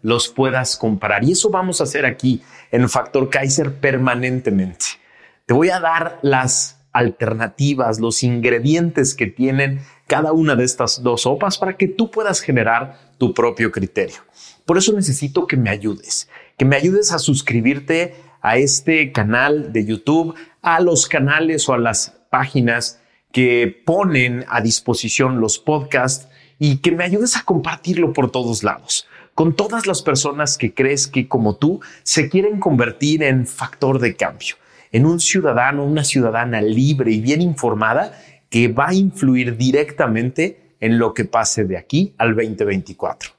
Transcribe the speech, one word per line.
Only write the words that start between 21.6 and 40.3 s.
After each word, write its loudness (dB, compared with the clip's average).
o 2
a 2
las -2
páginas 0
que 2
ponen 0
a -2
disposición -2
los 0
podcasts -2
y 2
que 2
me -2
ayudes 0
a -6
compartirlo -2
por 0
todos -4
lados, -4
con 2
todas -2
las -2
personas -2
que -4
crees 0
que, -2
como 0
tú, 0
se 0
quieren 0
convertir 0
en 2
factor -2
de 0
cambio, -6
en 4
un 2
ciudadano, 0
una 0
ciudadana 0
libre 2
y 0
bien 0
informada -2
que 2
va 0
a 0
influir 2
directamente -2